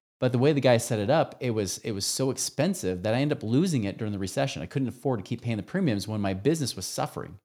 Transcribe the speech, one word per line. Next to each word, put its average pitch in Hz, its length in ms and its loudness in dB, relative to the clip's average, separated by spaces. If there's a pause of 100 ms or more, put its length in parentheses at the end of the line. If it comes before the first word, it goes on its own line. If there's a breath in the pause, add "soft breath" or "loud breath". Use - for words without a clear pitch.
(200)
but 127 120 2
the 123 80 2
way 147 140 6
the 143 80 2
guy 123 160 6
set 113 220 0
it 104 100 0
up, 147 300 2
it 127 120 -2
was, 107 280 -2
it 117 120 -6
was 98 140 -4
so 135 240 0
expensive 107 760 -2
that 107 120 2
I - 20 2
ended 147 220 0
up - 40 -12
losing 135 400 2
it 98 140 -2
during 107 160 -4
the 98 60 -4
recession. 131 420 -2
I 85 60 -8
couldn't 135 200 -2
afford 120 320 -2
to 92 40 -8
keep - 180 -6
paying 117 160 -2
the 98 60 -6
premiums 110 440 -2
when 107 140 -4
my 98 140 0
business 139 400 0
was 92 100 -8
suffering - 600 -6